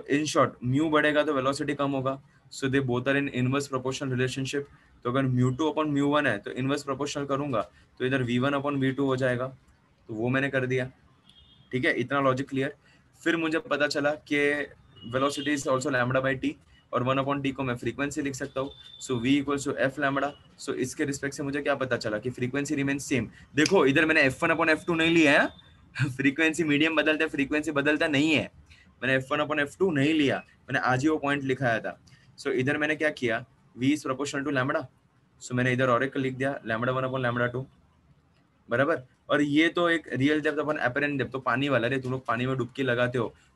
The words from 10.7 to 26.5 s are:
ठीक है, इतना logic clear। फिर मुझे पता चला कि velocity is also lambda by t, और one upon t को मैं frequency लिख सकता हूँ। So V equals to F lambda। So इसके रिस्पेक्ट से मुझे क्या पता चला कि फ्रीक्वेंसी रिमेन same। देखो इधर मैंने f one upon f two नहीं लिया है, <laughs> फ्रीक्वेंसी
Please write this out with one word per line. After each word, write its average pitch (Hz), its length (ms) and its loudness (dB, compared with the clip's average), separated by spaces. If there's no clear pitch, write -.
ठीक 131 140 -2
है, 156 80 2
इतना 131 280 -2
logic 135 280 2
clear। 135 260 -2
फिर 165 140 2
मुझे 160 220 0
पता 147 280 0
चला 143 240 0
कि 147 320 2
velocity 143 420 0
is 135 100 -6
also 135 240 0
lambda 131 340 2
by 135 180 -2
t, 143 80 -2
और 123 100 0
one 131 160 2
upon 139 260 -2
t 135 80 -2
को 135 100 -6
मैं 123 120 -2
frequency 139 460 -4
लिख 139 140 -4
सकता 135 260 -6
हूँ। 139 100 -6
So 127 180 -2
V 139 220 2
equals 139 240 -2
to 139 120 -2
F 135 200 0
lambda। 139 320 0
So - 140 -6
इसके 131 320 -4
रिस्पेक्ट 139 300 -6
से 151 80 -8
मुझे 139 180 -4
क्या 139 140 0
पता 120 220 -2
चला 107 200 -4
कि 107 120 -6
फ्रीक्वेंसी 139 460 -2
रिमेन 139 240 0
same। 123 300 -2
देखो 156 300 6
इधर 143 200 4
मैंने 160 160 4
f 135 240 2
one 165 80 4
upon 160 160 2
f 160 160 2
two 175 100 0
नहीं 165 200 4
लिया 160 260 6
है, - 260 -4
<laughs> 135 140 0
फ्रीक्वेंसी 160 520 0